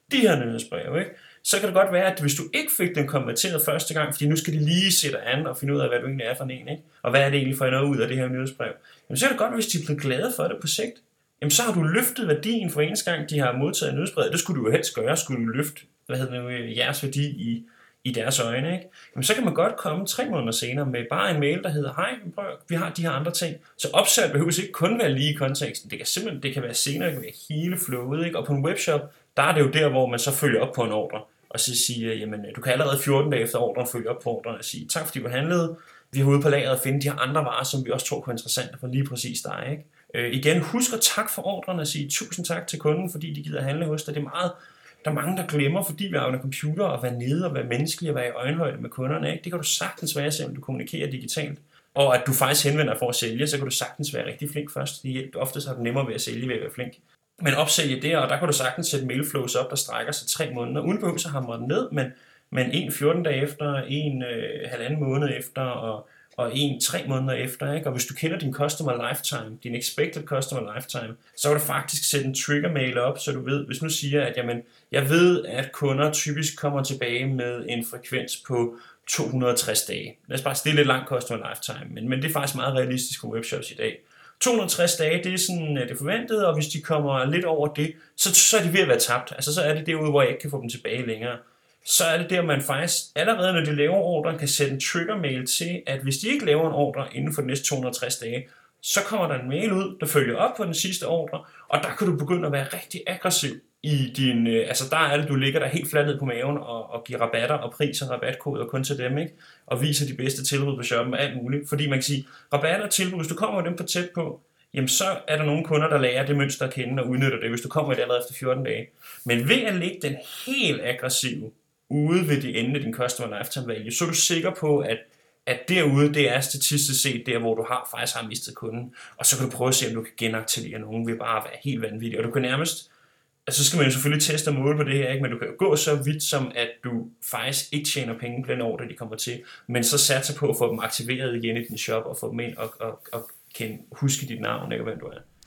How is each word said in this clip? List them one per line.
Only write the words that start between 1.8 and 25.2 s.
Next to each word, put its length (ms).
være, 200
at 60
hvis 160
du 80
ikke 240
fik 180
den 120
konverteret 580
første 280
gang, 200
fordi 140
nu 80
skal 180
de 60
lige 320
se 200
dig 140
an 220
og 100
finde 160
ud 60
af, 100
hvad 100
du 60
egentlig 200
er 100
for 80
en, 80
ikke? 320
Og 100
hvad 100
er 80
det 80
egentlig 200
for 120
noget 200
ud 80
af 100
det 100
her 100
nyhedsbrev? 440
Jamen, 80
så 80
er 40
det 80
godt, 160
hvis 140
de 100
er 80
blevet 160
glade 340
for 80
det 180
på 60
sigt. 280
Jamen, 100
så 100
har 120
du 100
løftet 440
værdien 440
for 100
eneste 300
gang, 180
de 100
har 120
modtaget 440
nyhedsbrevet. 360
Det 80
skulle 220
du 40
jo 60
helst 240
gøre, 220
skulle 280
du 20
løfte, 340
hvad 120
hedder 160
det 100
nu, 60
øh, 280
jeres 260
værdi 220
i, 380
i 80
deres 280
øjne, 340
ikke? 140
Jamen, 80
så 120
kan 100
man 80
godt 240
komme 280
tre 240
måneder 220
senere 340
med 240
bare 220
en 80
mail, 240
der 60
hedder, 240
"Hej, 160
prøv, 100
vi 60
har 140
de 120
her 100
andre 200
ting." 240
Så 160
opsalg 380
behøves 260
ikke 140
kun 280
være 140
lige 200